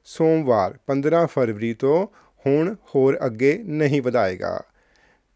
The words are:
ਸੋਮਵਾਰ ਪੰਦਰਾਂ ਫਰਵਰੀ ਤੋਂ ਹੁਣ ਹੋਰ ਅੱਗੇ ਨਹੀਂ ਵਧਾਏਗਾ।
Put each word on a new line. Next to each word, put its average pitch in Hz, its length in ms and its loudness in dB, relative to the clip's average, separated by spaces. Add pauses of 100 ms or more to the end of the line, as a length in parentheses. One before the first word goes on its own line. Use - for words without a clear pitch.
ਸੋਮਵਾਰ 131 720 0 (100)
ਪੰਦਰਾਂ 151 400 0
ਫਰਵਰੀ 117 460 -2
ਤੋਂ 151 340 0 (380)
ਹੁਣ 156 280 2 (220)
ਹੋਰ 135 300 2
ਅੱਗੇ 127 280 0 (120)
ਨਹੀਂ 147 360 0
ਵਧਾਏਗਾ। 95 580 -2 (760)